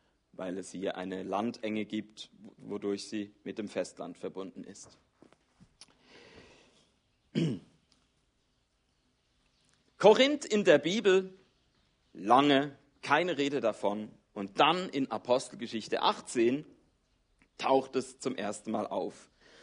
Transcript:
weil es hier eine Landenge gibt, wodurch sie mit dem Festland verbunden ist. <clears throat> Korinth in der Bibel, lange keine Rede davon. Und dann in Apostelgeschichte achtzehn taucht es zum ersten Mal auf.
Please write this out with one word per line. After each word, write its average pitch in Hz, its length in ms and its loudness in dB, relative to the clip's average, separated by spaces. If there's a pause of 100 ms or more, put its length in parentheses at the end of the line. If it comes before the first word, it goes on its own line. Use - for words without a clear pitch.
(320)
weil 92 240 -8
es 92 140 -12
hier 92 260 -6
eine 95 280 -8
Landenge 107 600 -4
gibt, - 460 -10 (260)
wodurch 101 520 -6
sie 104 260 -8 (100)
mit 98 140 -10
dem 104 100 -6
Festland 87 480 -8
verbunden 92 480 -12
ist. - 320 -20 (2500)
<clears throat> 135 260 -2 (2500)
Korinth 262 480 6
in 208 180 0
der 160 140 8
Bibel, 190 560 2 (800)
lange 139 640 2 (240)
keine 160 340 2
Rede 139 240 -2
davon. 107 500 -2 (220)
Und 98 260 -6
dann 170 300 4
in 135 220 -4
Apostelgeschichte 117 880 -4
achtzehn 127 640 0 (960)
taucht 131 360 0
es - 260 -6
zum - 160 -6
ersten 104 340 -8
Mal 107 160 -4
auf. 98 420 -8 (340)